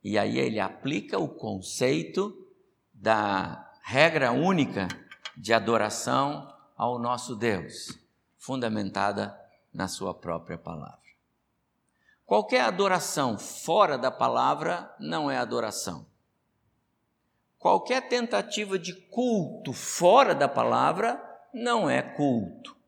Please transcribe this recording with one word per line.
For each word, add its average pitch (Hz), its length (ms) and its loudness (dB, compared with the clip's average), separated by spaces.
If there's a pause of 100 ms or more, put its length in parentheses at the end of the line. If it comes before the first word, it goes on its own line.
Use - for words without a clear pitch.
E 101 140 -2
aí 107 200 0
ele 123 220 0
aplica 139 580 -4
o 160 120 -2
conceito 135 1160 -4 (480)
da 98 760 0 (120)
regra 139 500 4
única 135 560 2 (480)
de 113 160 0
adoração 117 1000 0 (220)
ao 120 240 -2
nosso 120 380 -4
Deus, 101 600 -2 (400)
fundamentada 101 960 -2 (400)
na 92 140 -4
sua 92 260 -6
própria 85 440 -8
palavra. 80 420 -14 (1300)
Qualquer 214 360 2
adoração 180 760 0
fora 160 600 2
da 123 140 0
palavra 143 880 0
não 156 320 -4
é 131 60 -2
adoração. 110 680 -4 (1500)
Qualquer 240 500 0
tentativa 208 720 -2
de 170 140 -8
culto 214 800 -2
fora 202 600 6
da 143 140 4
palavra 143 720 2 (320)
não 233 360 0
é 131 120 2
culto. 127 760 -2 (100)